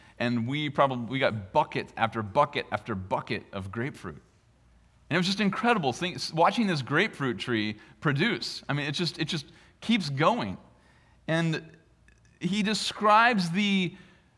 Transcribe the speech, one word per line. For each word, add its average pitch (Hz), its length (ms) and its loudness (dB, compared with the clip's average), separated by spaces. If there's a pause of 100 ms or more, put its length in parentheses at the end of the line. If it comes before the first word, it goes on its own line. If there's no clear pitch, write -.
(200)
and 120 280 0
we 147 220 -2
probably, 135 360 2
we 127 120 -6
got 107 340 0
bucket 151 460 -2
after 110 240 0
bucket 123 500 0
after - 220 -6
bucket 98 580 -4
of 95 200 -10
grapefruit. 107 500 -10 (880)
And 147 60 0
it - 20 4
was 180 80 2
just 196 160 -2
incredible 202 500 2
seeing, 175 260 -4 (160)
watching 190 340 4
this 160 160 0
grapefruit 135 560 0
tree 107 380 -2 (240)
produce. 156 680 0
I 139 40 -2
mean, 143 120 -4
it 151 60 -4
just, 160 260 -4
it 156 80 -2
just 151 220 -6 (340)
keeps 202 280 0
going. 143 480 0 (720)
And 160 360 0 (760)
he 202 220 -2
describes 208 880 4
the 190 460 2 (420)